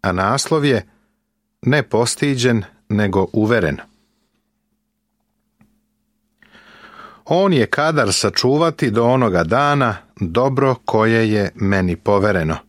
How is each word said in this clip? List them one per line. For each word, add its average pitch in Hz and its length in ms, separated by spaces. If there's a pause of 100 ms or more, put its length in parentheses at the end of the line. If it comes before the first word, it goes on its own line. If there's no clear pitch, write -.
a 95 100
naslov 123 520
je 123 220 (760)
Ne 135 200
postiđen, 120 800 (240)
nego 98 440
uveren. 107 440 (3500)
„On 185 280
je 120 140
kadar 143 460
sačuvati 139 800
do 117 140
onoga 117 400
dana 131 520 (240)
dobro 127 540 (100)
koje 113 480
je 104 220
meni 95 420
povereno.” 95 600 (120)